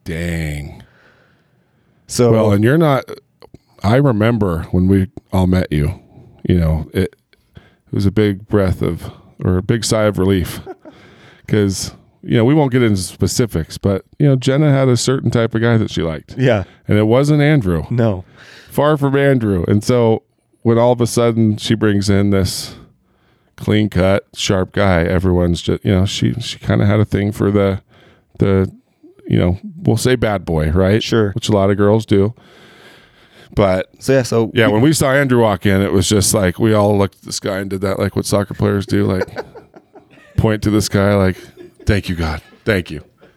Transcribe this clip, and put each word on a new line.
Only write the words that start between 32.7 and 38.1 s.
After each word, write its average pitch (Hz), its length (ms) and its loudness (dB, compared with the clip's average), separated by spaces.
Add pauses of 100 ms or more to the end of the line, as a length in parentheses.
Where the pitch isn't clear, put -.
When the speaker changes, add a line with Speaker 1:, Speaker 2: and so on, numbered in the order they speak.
Speaker 1:
But 95 360 0 (120)
Speaker 2:
So, 131 120 0
yeah, 135 80 4
so 113 320 -2
Speaker 1:
yeah, 113 140 2
Speaker 2:
we 104 40 2
Speaker 1:
when 110 100 2
we 156 120 4
saw 139 180 0
Andrew 131 300 2
walk 104 240 0
in, 98 160 2
it 85 100 -2
was 95 160 2
just 107 260 2
like, 92 240 0
we 110 140 2
all 104 260 2
looked 98 180 -2
at - 60 -20
the 95 100 -16
sky 95 260 -6
and 98 120 -8
did 95 120 -6
that, 95 160 -4
like, 98 180 -4